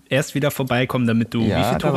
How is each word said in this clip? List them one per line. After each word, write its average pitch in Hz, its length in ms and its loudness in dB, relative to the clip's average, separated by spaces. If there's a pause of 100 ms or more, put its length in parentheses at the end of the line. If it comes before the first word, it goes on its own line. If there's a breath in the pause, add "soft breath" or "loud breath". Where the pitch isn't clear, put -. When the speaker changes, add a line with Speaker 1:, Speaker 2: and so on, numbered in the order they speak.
Speaker 1:
erst 135 280 0
wieder 143 160 0
vorbeikommen, 131 560 -2
damit 113 260 0
du, 117 80 0
Speaker 2:
Ja, 101 160 2
Speaker 1:
wie 90 60 2
viele 120 140 2
Tore 147 180 0